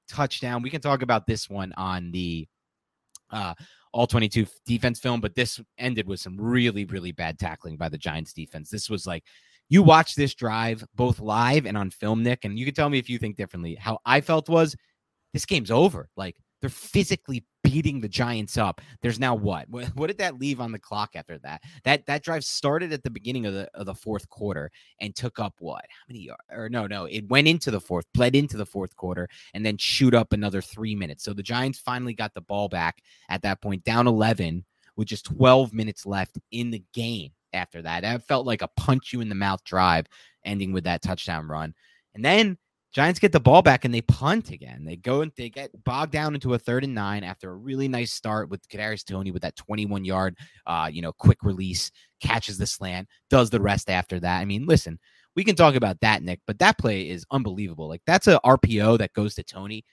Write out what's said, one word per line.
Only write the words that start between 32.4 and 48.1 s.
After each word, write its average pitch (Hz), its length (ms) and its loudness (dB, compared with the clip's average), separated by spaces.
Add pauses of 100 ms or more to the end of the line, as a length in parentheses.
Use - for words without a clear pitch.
ball 101 280 -4
back 85 340 -4 (260)
at 92 140 -4
that 98 180 -4
point, 98 220 -6
down 120 240 4
eleven 104 580 2 (300)
with 107 140 -4
just - 160 -10
twelve 127 480 6
minutes 110 340 -6
left 98 320 -4 (120)
in 120 200 -4
the 101 120 -8 (100)
game 113 400 -6 (200)
after 87 300 -6
that. 82 180 -4
That 117 220 -4
felt 131 240 0
like 113 160 -2
a - 140 -4
punch - 360 0
you 123 80 -4
in 113 80 -4
the 101 60 -4
mouth 98 280 -2
drive, 90 440 2 (360)
ending 98 280 -4
with 92 140 -2
that 87 180 -2
touchdown 82 440 -6
run. 78 280 -8 (400)
And 107 100 -4
then 196 320 4 (360)
Giants 165 260 2
get 196 140 4
the 165 60 6
ball 143 220 10
back 139 240 6
and 120 80 0
they 117 80 0
punt 190 480 2
again. 64 340 -14
They 80 120 -10
go 120 260 -2
and 156 140 -4
they 120 140 -10
get 135 200 -14 (140)
bogged 143 300 -2
down 151 200 -2
into 131 200 -2
a 120 40 4
third 123 260 -2
and 135 120 -4
nine 101 280 -2
after 92 280 -12
a 90 40 -14
really 131 320 -4
nice 120 240 -4